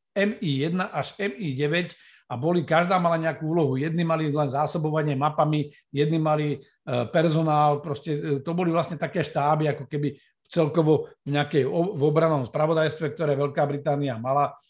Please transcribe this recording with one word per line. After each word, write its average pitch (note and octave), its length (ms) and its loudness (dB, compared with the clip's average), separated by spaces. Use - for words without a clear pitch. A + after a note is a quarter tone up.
M G3+ 240 0
I D3 320 0
jedna F#3 240 -4
až C#3+ 240 -6
M G3+ 160 -4
I D#3 240 -6
deväť E3 400 -2
a B2 80 -6
boli, E3+ 240 0
každá E3+ 400 2
mala E3+ 160 2
nejakú D#3+ 240 -2
úlohu. D#3 320 0
Jedni D#3+ 320 -2
mali D#3+ 240 0
len D3 160 0
zásobovanie D3+ 720 0
mapami, D3+ 480 2
jedni D3+ 320 2
mali, D3+ 320 0
e, D3 40 -10
personál, D3+ 720 2
proste, D3+ 320 -8
e, C#3+ 40 -2
to E3 160 -6
boli F3 160 0
vlastne E3 240 0
také D3+ 320 -2
štáby, D3+ 480 0
ako C#3 160 -12
keby D3 240 -4
celkovo D#3 640 2
v C#3 80 -2
nejakej D3 320 2
o-, F3 280 -2
v C#3 120 -4
obrannom D#3 400 2
spravodajstve, D#3 720 -2
ktoré D3 160 0
Veľká C#3+ 320 0
Británia C#3+ 480 -2
mala. C3+ 400 -2